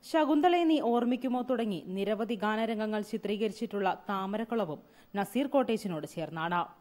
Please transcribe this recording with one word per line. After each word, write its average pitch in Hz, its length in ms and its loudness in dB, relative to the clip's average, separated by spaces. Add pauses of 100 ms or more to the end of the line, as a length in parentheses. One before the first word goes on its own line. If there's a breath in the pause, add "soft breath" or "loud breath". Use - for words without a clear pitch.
(120)
ശകുന്തളയെ 320 600 6
നീ 311 60 6 (140)
ഓർമ്മിക്കുമോ 240 580 0
തുടങ്ങി 220 300 0 (160)
നിരവധി 208 480 -2
ഗാനരംഗങ്ങൾ 214 580 0 (100)
ചിത്രീകരിച്ചിട്ടുള്ള 202 800 -2 (220)
താമരക്കുളവും 196 680 -4 (360 soft breath)
നസീർ 214 400 0
കോട്ടേജിനോട് 196 600 0
ചേർന്നാണ്. 165 460 -2 (200)